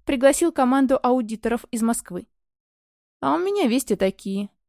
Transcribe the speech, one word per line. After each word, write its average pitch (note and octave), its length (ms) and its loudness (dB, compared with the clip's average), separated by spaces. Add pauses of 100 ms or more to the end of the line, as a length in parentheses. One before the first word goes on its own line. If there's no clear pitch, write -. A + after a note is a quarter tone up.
Пригласил C#4 460 2
команду C4 500 2
аудиторов A#3 680 -2
из A3+ 100 -6
Москвы». A3+ 460 -4 (920)
«А C#4 140 -2
у E4 60 0
меня F#4+ 280 0
вести A3+ 280 0
такие. G3 540 -4 (200)